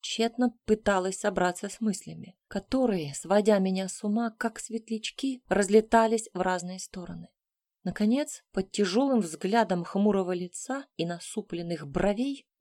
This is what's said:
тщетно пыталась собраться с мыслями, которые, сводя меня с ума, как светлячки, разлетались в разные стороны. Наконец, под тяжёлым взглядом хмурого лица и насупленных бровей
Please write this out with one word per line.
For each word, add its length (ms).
тщетно 540
пыталась 540
собраться 500
с 100
мыслями, 560
которые, 680
сводя 460
меня 280
с 160
ума, 280
как 280
светлячки, 880
разлетались 840
в 80
разные 380
стороны. 500
Наконец, 680
под 200
тяжёлым 480
взглядом 640
хмурого 480
лица 560
и 80
насупленных 800
бровей 640